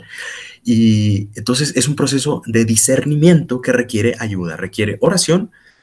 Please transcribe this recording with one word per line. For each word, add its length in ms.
Y 720
entonces, 400
es 120
un 80
proceso 500
de 200
discernimiento 960
que 100
requiere 480
ayuda, 380
requiere 440
oración, 500